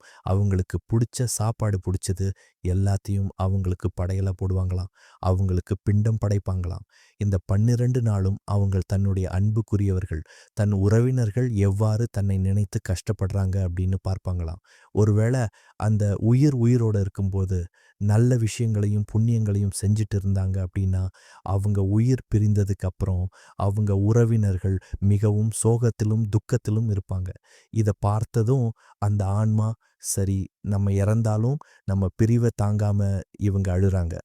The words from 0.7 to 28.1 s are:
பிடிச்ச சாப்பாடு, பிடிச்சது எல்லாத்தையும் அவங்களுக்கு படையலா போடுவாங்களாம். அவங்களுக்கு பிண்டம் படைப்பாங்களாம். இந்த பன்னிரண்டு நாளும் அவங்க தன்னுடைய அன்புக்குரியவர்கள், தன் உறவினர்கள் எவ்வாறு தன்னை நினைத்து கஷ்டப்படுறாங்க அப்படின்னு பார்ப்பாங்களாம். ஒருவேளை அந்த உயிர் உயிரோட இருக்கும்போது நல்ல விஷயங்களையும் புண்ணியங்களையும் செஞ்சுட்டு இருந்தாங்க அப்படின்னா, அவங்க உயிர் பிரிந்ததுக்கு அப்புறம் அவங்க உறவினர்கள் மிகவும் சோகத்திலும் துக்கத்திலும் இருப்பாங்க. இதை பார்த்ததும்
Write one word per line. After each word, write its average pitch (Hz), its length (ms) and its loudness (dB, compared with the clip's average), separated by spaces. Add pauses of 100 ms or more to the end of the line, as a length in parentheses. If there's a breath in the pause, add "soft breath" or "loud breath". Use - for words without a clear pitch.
பிடிச்ச 117 400 -2
சாப்பாடு, 107 520 -2
பிடிச்சது 92 500 -4 (360 soft breath)
எல்லாத்தையும் 98 720 0
அவங்களுக்கு 95 600 -2
படையலா 95 360 -2
போடுவாங்களாம். 92 580 -2 (320 loud breath)
அவங்களுக்கு 92 520 0 (100)
பிண்டம் 107 380 2
படைப்பாங்களாம். 92 640 -4 (340 soft breath)
இந்த 101 160 0 (100)
பன்னிரண்டு 123 560 2
நாளும் 101 420 0
அவங்க 98 420 0
தன்னுடைய 95 440 0
அன்புக்குரியவர்கள், 98 920 -2 (340 loud breath)
தன் 104 220 0
உறவினர்கள் 120 680 2 (120)
எவ்வாறு 107 500 2
தன்னை 98 280 -2
நினைத்து 98 440 0
கஷ்டப்படுறாங்க 95 800 -2
அப்படின்னு 92 420 -2
பார்ப்பாங்களாம். 90 560 -6 (340 soft breath)
ஒருவேளை 110 480 2 (380 soft breath)
அந்த 104 240 0 (160)
உயிர் 131 360 4
உயிரோட 117 440 2
இருக்கும்போது 95 580 -2 (420 soft breath)
நல்ல 113 360 4
விஷயங்களையும் 107 680 0
புண்ணியங்களையும் 110 680 0
செஞ்சுட்டு 104 400 0
இருந்தாங்க 95 440 0
அப்படின்னா, 92 420 -2 (420 loud breath)
அவங்க 101 440 0
உயிர் 117 400 2
பிரிந்ததுக்கு 104 580 2
அப்புறம் 92 380 -2 (340 loud breath)
அவங்க 101 400 0
உறவினர்கள் 104 760 2 (240 loud breath)
மிகவும் 104 540 2
சோகத்திலும் 113 720 0
துக்கத்திலும் 110 640 -2
இருப்பாங்க. 92 400 -4 (440 soft breath)
இதை 104 260 2
பார்த்ததும் 113 680 0 (320 soft breath)